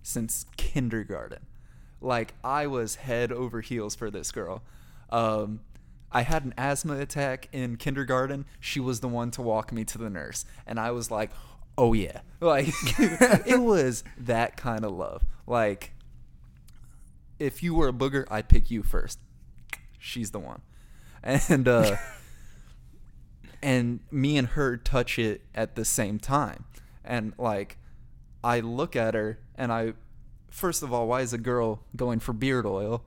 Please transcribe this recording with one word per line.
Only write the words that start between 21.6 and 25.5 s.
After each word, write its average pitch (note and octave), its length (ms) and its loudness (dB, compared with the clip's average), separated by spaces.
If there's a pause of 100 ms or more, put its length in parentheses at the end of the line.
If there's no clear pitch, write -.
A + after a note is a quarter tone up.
uh, A2 320 6
<laughs> - 60 -8 (1600)
and B2 380 2 (100)
me D3 260 2
and B2+ 120 4
her C3 280 2
touch - 420 2
it A2 240 0 (120)